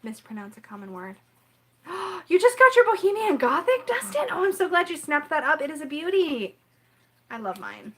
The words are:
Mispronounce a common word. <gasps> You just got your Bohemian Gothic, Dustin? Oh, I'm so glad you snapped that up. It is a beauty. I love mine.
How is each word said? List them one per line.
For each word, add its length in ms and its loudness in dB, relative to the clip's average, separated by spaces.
Mispronounce 540 -16
a 40 -20
common 320 -18
word. 240 -14
<gasps> 100 -14
You 100 4
just 200 4
got 180 8
your 80 8
Bohemian 540 2
Gothic, 500 0
Dustin? 420 -4
Oh, 140 -2
I'm 80 2
so 160 -2
glad 200 2
you 80 -8
snapped 340 -2
that 120 0
up. 180 0
It 80 -6
is 120 -10
a 60 -10
beauty. 720 -2
I 100 -14
love 200 -8
mine. 400 -16